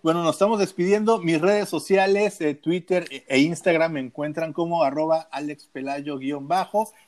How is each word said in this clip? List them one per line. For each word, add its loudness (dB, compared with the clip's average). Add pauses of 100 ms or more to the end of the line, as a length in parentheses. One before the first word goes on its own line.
Bueno, 2
nos 2
estamos 2
despidiendo. 2
Mis 0
redes 2
sociales, 0
eh, 0
Twitter -2
e, -14
e 4
Instagram, 2
me -4
encuentran -8
como 0
arroba 0
Alex -10
Pelayo -8
guion -6
bajo -2 (160)